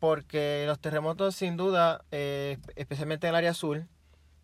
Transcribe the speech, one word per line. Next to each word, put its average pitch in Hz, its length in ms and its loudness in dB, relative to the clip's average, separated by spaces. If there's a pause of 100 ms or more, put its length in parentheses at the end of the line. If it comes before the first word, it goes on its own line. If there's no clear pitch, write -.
Porque 147 640 0
los 147 140 -2
terremotos 165 560 0
sin 175 200 -2
duda, 175 540 4
eh, 143 480 -4 (160)
especialmente 151 540 -4
en 165 60 2
el - 20 6
área 170 180 2
sur, 160 320 -4 (580)